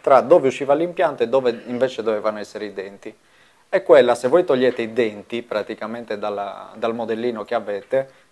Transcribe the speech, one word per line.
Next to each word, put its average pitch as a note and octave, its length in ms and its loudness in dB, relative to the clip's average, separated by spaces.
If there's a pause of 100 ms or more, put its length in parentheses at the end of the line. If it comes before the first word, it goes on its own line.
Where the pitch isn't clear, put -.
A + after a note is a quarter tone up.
tra C#3 180 6
dove C#3 280 4
usciva C#3 260 0
l'impianto E3 480 -2
e A#2 60 0
dove A#2+ 380 0
invece A#2+ 360 -4
dovevano G#2+ 360 -2
essere G#2 280 -10
i G2+ 80 -12
denti. G2+ 420 -14 (520)
E F#3+ 140 0
quella, B2 320 6
se B2+ 140 -2
voi F3 160 4
togliete B2+ 380 0
i A2+ 100 -6
denti A2+ 500 -4
praticamente G#2+ 760 -8
dalla, G2+ 560 -8
dal A2+ 200 -4
modellino A2+ 500 -4
che A#2+ 100 -6
avete, A2 560 -4 (220)